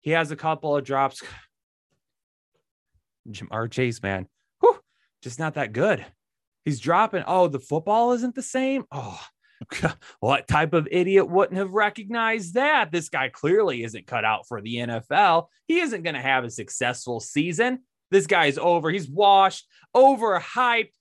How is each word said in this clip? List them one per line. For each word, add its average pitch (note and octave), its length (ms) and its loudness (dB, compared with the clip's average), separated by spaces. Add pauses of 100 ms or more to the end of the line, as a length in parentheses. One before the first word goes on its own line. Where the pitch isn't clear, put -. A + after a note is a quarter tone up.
He D3+ 120 -4
has D#3+ 180 0
a D#3 60 -8
couple D#3 400 -2
of C#3 80 -2
drops. C3+ 440 -2
<sighs> - 40 -18 (2000)
Ja'Marr A2 420 -8
Chase, B2 320 -4
man. F#2+ 260 -4 (320)
Whew, - 180 6 (440)
just A#2+ 160 -14
not D#3 160 -4
that B2 180 -4
good. D3 320 0 (600)
He's C#3 160 -4
dropping. F#3 460 0
Oh, F3+ 220 4
the C#3 100 -4
football G#3 540 0
isn't B3 220 -2
the C4 80 -10
same. C4 500 -4
Oh, A2+ 280 -12 (500)
<laughs> - 240 -2 (260)
what C3 280 0
type D#3 260 2
of D#3 160 2
idiot F#3 380 4
wouldn't F#3 300 0
have F#3+ 140 -4
recognized G#3+ 840 -2
that? B3+ 380 2
This E3 160 -4
guy C3 200 -4
clearly D#3+ 540 0
isn't A2+ 240 -10
cut A2+ 180 -4
out A2 220 0
for A2 140 -10
the A#2 200 -8
N A#2+ 100 -6
F A#2 200 -8
L. E3+ 400 2 (160)
He E4 140 0
isn't A3+ 220 -4
gonna D3 200 -6
have C3 220 0
a A#2 60 -8
successful A#2+ 680 -6
season. G#3+ 600 -2 (300)
This E3+ 160 4
guy's D#3 320 2
over. E3 320 2
He's E3+ 180 -4
washed, G3 580 4 (300)
overhyped. A#3 960 2 (100)